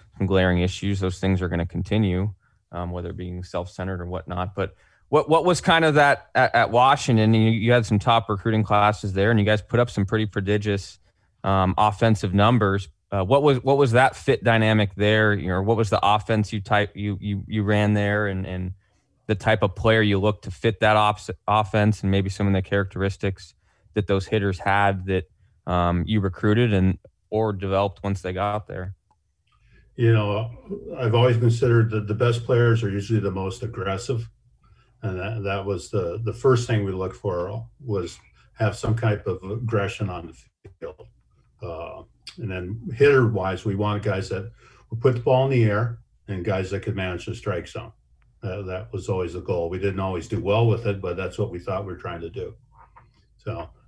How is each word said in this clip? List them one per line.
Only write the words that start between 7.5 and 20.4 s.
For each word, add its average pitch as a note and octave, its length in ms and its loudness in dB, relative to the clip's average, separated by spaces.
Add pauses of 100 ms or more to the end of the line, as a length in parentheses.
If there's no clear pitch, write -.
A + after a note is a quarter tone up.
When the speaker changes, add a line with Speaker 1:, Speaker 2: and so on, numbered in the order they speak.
Speaker 1:
you A2+ 220 2
had A#2+ 140 4
some G#2+ 120 2
top A#2 300 2
recruiting A2 360 0
classes G#2 480 2
there, G2 180 2
and A#2 100 4
you G2+ 60 4
guys G#2+ 160 2
put - 180 0
up A#2+ 100 2
some G2+ 160 -2
pretty A2 200 0
prodigious, G2+ 720 -2 (460)
um, F#2+ 340 2
offensive G#2+ 560 2
numbers. G2+ 540 4 (240)
Uh, G2 120 0
what C3+ 180 4
was, C3+ 200 4
what C3+ 160 2
was C3+ 140 4
that B2+ 240 4
fit - 280 0
dynamic A2 520 2
there? G#2+ 360 2
You F2+ 160 -4
know, F#2 140 -2
what G#2+ 140 0
was G#2+ 120 0
the G#2 140 0
offense G#2+ 500 0
you A2 80 -6
type, G#2 360 -2
you, G#2 240 -4
you, G2+ 260 -6
you G#2+ 160 -2
ran G#2 320 2
there, G#2 320 0
and, F#2+ 180 -4
and F#2 280 -8 (560)
the A2 60 0
type G#2+ 280 2
of F#2+ 140 0
player A2+ 260 4
you G2+ 160 2
looked G2+ 260 0